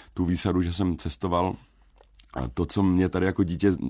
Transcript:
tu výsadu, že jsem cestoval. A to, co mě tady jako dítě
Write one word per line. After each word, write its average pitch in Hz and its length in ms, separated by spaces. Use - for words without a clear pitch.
tu 92 120
výsadu, 87 360
že 85 120
jsem 87 240
cestoval. 87 580
A 65 140
to, 80 180
co 98 180
mě 92 260
tady 90 160
jako 95 180
dítě 87 280